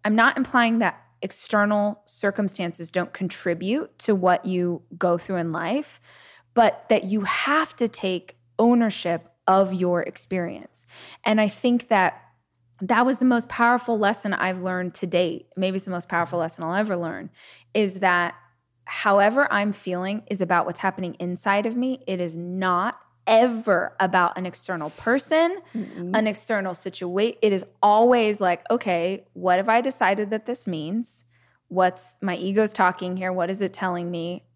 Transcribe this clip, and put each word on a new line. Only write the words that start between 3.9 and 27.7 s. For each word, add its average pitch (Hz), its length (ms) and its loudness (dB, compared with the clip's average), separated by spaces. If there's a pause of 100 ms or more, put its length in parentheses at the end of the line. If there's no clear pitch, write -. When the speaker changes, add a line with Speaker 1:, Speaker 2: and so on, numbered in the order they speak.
Speaker 1:
to 214 160 0
what 180 320 2
you 175 360 -2 (140)
go 175 220 2
through 185 180 -6
in 165 160 -4
life, 180 480 -6 (540)
but - 340 4
that 220 160 2
you 196 180 -2
have 302 540 -2
to 233 120 0
take 185 500 -6 (200)
ownership 220 680 2 (180)
of 190 280 4
your 175 280 0
experience. - 840 -8 (380)
And 214 160 2
I 214 80 4
think 240 400 0
that 190 340 2 (580)
that 220 240 2
was 262 140 0
the 254 80 2
most 240 240 2
powerful 240 480 2
lesson 208 340 0
I've 185 300 -2
learned 180 320 -4
to - 120 -6
date. 175 480 -2
Maybe 190 220 -2
it's 190 80 -6
the 190 60 -10
most 175 180 -8
powerful 170 300 -2
lesson 165 260 -6
I'll 170 100 -4
ever 208 220 -2
learn, 156 320 -8 (460)
is 190 260 0
that 175 340 2 (500)
however 214 680 4
I'm 208 220 0
feeling 190 540 -6
is 196 120 -4
about 170 260 2
what's 175 140 -8
happening 185 400 -4
inside 196 460 -2
of 226 100 -2
me. 254 300 -4
It 185 140 -4
is 165 140 -4
not 180 640 -2 (280)
ever 226 720 2
about 185 380 2
an 185 80 -6
external 170 440 -8
person, 320 680 0 (160)
Speaker 2:
Mm-mm. 185 420 -6
Speaker 1:
an 220 100 2
external 202 460 -4
situa-, 190 680 -4
it 214 100 4
is 190 120 -2 (180)